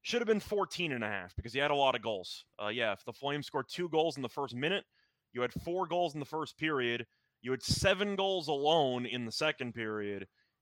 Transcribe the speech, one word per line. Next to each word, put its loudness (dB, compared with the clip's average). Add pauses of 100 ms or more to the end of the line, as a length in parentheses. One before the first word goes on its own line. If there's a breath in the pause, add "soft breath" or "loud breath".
Should 0
have 0
been 4
fourteen -2
and -2
a 0
half -6
because -8
you 2
had 2
a 4
lot 4
of -4
goals. -4 (180)
Uh, -2
yeah, 2
if -6
the -8
Flames -4
scored -2
two -4
goals 2
in -6
the -4
first -4
minute, -2 (480)
you -4
had 0
four -4
goals 2
in -6
the -4
first -6
period. 0 (340)
You -6
had -2
seven 2
goals 0
alone 4
in -4
the -6
second -2
period, -4 (340)